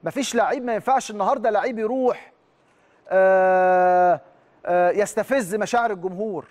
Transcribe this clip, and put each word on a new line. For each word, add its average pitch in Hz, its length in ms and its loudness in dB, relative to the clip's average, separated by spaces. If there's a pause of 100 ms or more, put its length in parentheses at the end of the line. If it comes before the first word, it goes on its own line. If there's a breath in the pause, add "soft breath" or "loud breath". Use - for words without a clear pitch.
مفيش 226 320 -6
لعيب، 233 300 0
ما 240 100 -4
ينفعش 240 360 -2
النهاردة 220 400 -2
لعيب 214 280 -2
يروح، 240 540 -2 (760 soft breath)
آه، 185 1120 4 (460 soft breath)
آه، 175 240 2
يستفز 202 640 -2
مشاعر 233 360 -2
الجمهور 185 600 -8